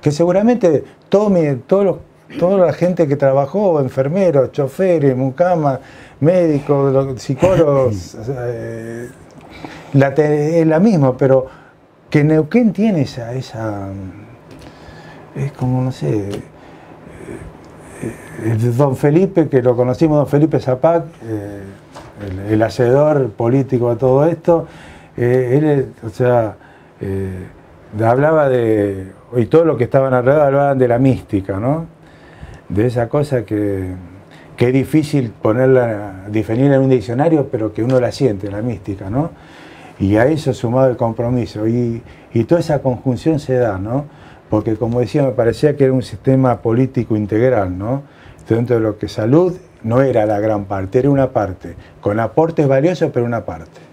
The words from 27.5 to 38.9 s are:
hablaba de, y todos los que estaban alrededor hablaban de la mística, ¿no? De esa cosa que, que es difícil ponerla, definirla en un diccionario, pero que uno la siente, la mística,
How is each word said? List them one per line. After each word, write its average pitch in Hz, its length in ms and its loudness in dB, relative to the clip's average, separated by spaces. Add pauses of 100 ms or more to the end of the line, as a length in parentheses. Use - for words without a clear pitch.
hablaba 143 460 4
de, 104 640 0 (220)
y 120 100 2
todos 165 200 4
los 147 120 0
que 120 80 0
estaban 135 280 2
alrededor 135 340 4
hablaban 139 300 2
de 127 100 2
la 117 120 2
mística, 101 600 0
¿no? 147 260 -4 (840)
De 104 180 0
esa 117 200 -2
cosa 135 380 -2
que, 101 480 -4 (600)
que 120 120 2
es 127 60 2
difícil 135 580 0 (100)
ponerla, 113 880 0
definirla 113 460 2
en 135 80 4
un 131 60 2
diccionario, 131 600 0
pero 110 240 -4
que 107 100 -4
uno 127 160 2
la 117 120 -2
siente, 104 400 -2
la 101 100 -8
mística, 98 480 -8